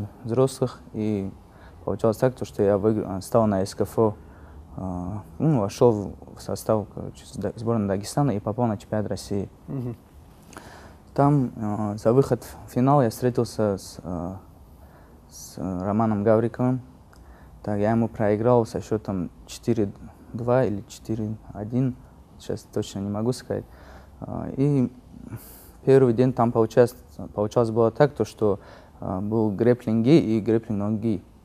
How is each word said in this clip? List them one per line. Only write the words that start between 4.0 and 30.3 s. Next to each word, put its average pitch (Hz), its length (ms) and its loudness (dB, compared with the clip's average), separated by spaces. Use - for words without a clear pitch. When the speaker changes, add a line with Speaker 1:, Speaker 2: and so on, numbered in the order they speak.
Speaker 1:
ну, 139 220 2
вошел 110 320 4
в, 98 440 -8
в - 60 -18
состав, 101 520 -2
короче, 95 300 -12
с-, - 120 -18
да, 101 180 -6
сборной 113 340 -2
Дагестана 101 440 -2
и 101 80 -4
попал 117 260 -2
на 107 100 -2
чемпионат 107 300 -6
России. 98 420 -6
Speaker 2:
Мгм. 123 280 -8
Speaker 1:
Там, 143 400 4
э, 107 440 -4
за 113 140 4
выход 135 300 4
в - 60 -20
финал 135 300 4
я 113 80 2
встретился 110 680 -2
с, - 240 -16
э, 87 320 -8
с, - 280 -20
э, 90 260 -6
Романом 104 400 0
Гавриковым. 117 560 2
Так, 104 160 -2
я 104 140 2
ему 113 160 2
проиграл 113 580 2
со - 140 -8
счетом 101 500 -4
четыре 110 460 -2
два 120 320 0
или 101 240 -4
четыре 110 480 -6
один, 120 420 -4
сейчас - 240 -8
точно - 380 -6
не 101 100 -6
могу 110 220 -2
сказать. 104 320 -6
Э, - 360 -8
и 139 340 2
первый 135 300 8
день 123 180 2
там 120 200 2
получалось, 117 420 4
получалось 110 360 2
было 113 200 4
так, 131 240 2
то, 110 100 -2
что, 104 360 0
э, 95 200 -6
был 107 300 0
грэпплинг-ги 113 840 4